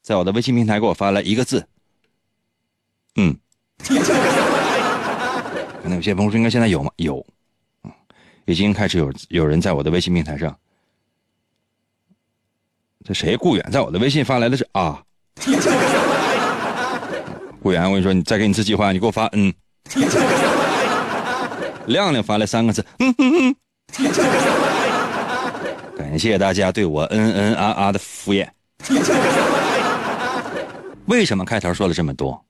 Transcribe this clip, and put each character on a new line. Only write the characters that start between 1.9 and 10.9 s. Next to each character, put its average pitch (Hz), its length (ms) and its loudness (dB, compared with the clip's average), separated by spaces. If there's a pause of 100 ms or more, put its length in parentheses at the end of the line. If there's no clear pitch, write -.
，“嗯。” 90 200 2 (420)
<laughs> - 40 -18 (2000)
可 - 60 -8
能 90 80 -2
有 87 40 -2
些 98 140 0
朋 98 100 2
友 104 60 2
说 110 80 0
，“应 113 60 4
该 117 40 2
现 117 120 0
在 113 80 4
有 76 160 2
吗？” 73 120 -4
有， 73 300 -4 (560)
嗯， - 100 -16 (540)
已 87 80 2
经 101 180 2
开 98 160 0
始 92 80 0
有， 73 160 0 (160)
有 80 160 0
人 76 160 4
在 92 120 0
我 71 100 0
的 73 80 0
微 90 100 2
信 90 140 0
平 85 100 2
台 73 140 -8
上。 76 180 -6 (2500)